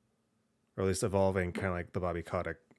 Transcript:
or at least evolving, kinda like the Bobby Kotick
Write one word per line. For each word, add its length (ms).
or 80
at 20
least 160
evolving, 500
kinda 200
like 200
the 80
Bobby 220
Kotick 360